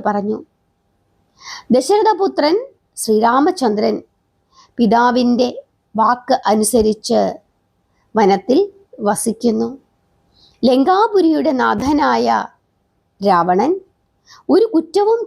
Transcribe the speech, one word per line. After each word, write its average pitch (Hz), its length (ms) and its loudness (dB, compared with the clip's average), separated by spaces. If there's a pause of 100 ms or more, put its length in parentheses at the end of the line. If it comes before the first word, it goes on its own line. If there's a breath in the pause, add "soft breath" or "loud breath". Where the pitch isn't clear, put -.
പറഞ്ഞു, 208 320 -4 (1400 loud breath)
"ദശരഥപുത്രൻ 359 840 0 (400)
ശ്രീരാമചന്ദ്രൻ 226 1000 0 (840 soft breath)
പിതാവിൻ്റെ 240 720 2 (460)
വാക്ക് 240 420 0 (160)
അനുസരിച്ച് 214 720 0 (920)
വനത്തിൽ 214 440 2 (480)
വസിക്കുന്നു. 220 600 -2 (960 soft breath)
ലങ്കാപുരിയുടെ 320 960 2
നാഥനായ 240 680 0 (920)
രാവണൻ 190 520 2 (760 soft breath)
ഒരു 403 240 4
കുറ്റവും 403 540 0